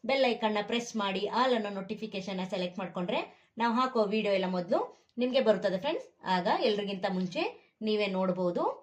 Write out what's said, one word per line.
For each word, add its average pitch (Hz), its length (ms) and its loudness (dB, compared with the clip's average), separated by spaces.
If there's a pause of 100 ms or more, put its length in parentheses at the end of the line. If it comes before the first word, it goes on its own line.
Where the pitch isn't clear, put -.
ಬೆಲ್ 269 200 4
ಐಕಾನ್ನ 214 400 0
ಪ್ರೆಸ್ 233 220 -2 (120)
ಮಾಡಿ 190 200 0 (160)
all 262 180 4
ಅನ್ನೋ 208 220 -2
ನೋಟಿಫಿಕೇಶನ್ನ 196 720 -6
ಸೆಲೆಕ್ಟ್ 180 280 -4
ಮಾಡ್ಕೊಂಡ್ರೆ 185 400 -2 (400)
ನಾವು 233 180 2
ಹಾಕೋ 254 200 2 (140)
ವಿಡಿಯೋ 202 240 2
ಎಲ್ಲ 185 180 0
ಮೊದಲು 180 240 0 (420)
ನಿಮ್ಗೆ 254 260 2
ಬರುತ್ತದೆ 190 360 2
ಫ್ರೆಂಡ್ಸ್. 349 240 -2 (280)
ಆಗ 180 120 0 (220)
ಎಲ್ರಿಗಿಂತ 202 360 -2 (120)
ಮುಂಚೆ 185 260 -2 (440)
ನೀವೇ 208 200 2 (100)
ನೋಡ್ಬೋದು. 185 460 0 (200)